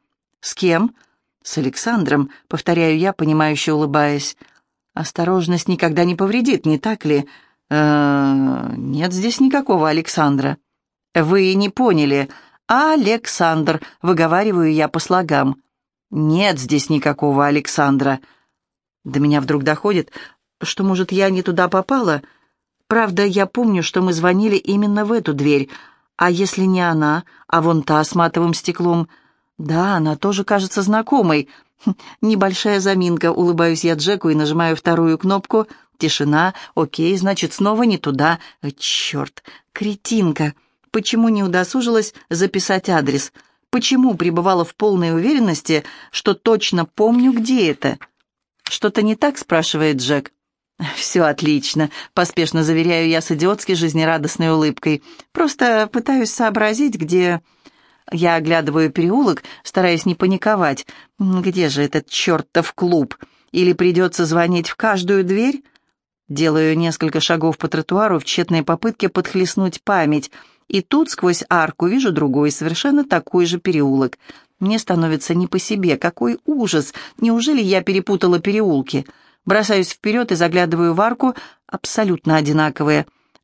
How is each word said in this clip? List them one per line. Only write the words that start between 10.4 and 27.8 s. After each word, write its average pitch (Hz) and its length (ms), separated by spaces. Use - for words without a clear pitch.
«Вы 190 400
не 202 160
поняли. 151 600
Александр», 196 1120
выговариваю 170 720
я 151 140
по 160 120
слогам. 151 640
«Нет 156 500
здесь 135 300
никакого 143 560
Александра». 139 720
До 139 160
меня 147 220
вдруг 139 220
доходит, 156 480
что, - 220
может, 185 280
я 196 180
не 185 120
туда 180 280
попала? 190 520
Правда, 208 380
я 196 220
помню, 214 340
что 180 200
мы 185 120
звонили 185 440
именно 202 480
в 208 60
эту 190 220
дверь. 139 360
А 175 120
если 190 360
не 185 160
она, 160 420
а 165 140
вон 160 200